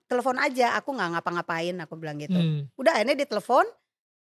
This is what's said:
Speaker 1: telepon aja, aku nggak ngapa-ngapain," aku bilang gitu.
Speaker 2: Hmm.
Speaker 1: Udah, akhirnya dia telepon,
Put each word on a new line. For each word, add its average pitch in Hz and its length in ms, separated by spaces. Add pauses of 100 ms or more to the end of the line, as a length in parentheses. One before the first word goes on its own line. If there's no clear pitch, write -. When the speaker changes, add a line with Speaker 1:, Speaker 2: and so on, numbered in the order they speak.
(120)
Speaker 1:
telepon 247 300
aja, 254 380
aku 277 180
nggak 170 240
ngapa-ngapain," 175 640
aku 156 180
bilang 151 200
gitu. 180 200
Speaker 2:
Hmm. 151 380
Speaker 1:
Udah, 262 200
akhirnya 233 200
dia 277 100
telepon, 247 360 (680)